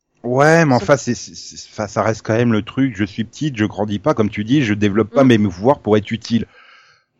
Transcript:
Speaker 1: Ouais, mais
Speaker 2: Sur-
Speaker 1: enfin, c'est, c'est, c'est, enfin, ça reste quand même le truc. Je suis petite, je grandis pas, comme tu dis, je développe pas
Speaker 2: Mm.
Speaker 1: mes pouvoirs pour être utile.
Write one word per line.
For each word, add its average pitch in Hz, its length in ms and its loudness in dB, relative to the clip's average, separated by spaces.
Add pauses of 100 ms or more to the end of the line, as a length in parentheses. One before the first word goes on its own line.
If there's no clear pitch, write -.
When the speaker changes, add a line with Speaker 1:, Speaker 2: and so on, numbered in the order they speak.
(220)
Speaker 1:
Ouais, 147 420 4
mais 135 140 4
Speaker 2:
Sur- - 60 -2
Speaker 1:
enfin, 143 120 4
c'est, 120 180 -2
c'est, - 200 -12
c'est, - 360 -20
enfin, 107 160 -8
ça 104 160 -2
reste 110 220 -4
quand - 80 -2
même 117 220 2
le 104 80 0
truc. 131 340 -4
Je 101 80 -4
suis 104 200 -6
petite, 139 340 -8
je 107 80 0
grandis 104 320 -6
pas, 151 160 -2
comme 104 160 -2
tu 104 120 -8
dis, 131 220 0
je 104 80 0
développe 104 380 0
pas 139 120 2
Speaker 2:
Mm. 131 60 4
Speaker 1:
mes 117 100 6
pouvoirs 104 420 0
pour 107 180 2
être 104 120 -6
utile. 113 360 -4 (720)